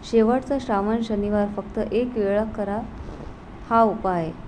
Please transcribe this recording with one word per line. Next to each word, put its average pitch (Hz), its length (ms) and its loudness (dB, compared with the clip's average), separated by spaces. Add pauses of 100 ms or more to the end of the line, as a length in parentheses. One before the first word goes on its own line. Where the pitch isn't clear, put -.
(100)
शेवटचा 247 500 4
श्रावण 220 420 0
शनिवार 208 440 0 (100)
फक्त 202 220 -6 (140)
एक 247 240 0
वेळा 208 280 2
करा 214 360 -4 (880)
हा 226 120 6
उपाय. 180 480 2 (180)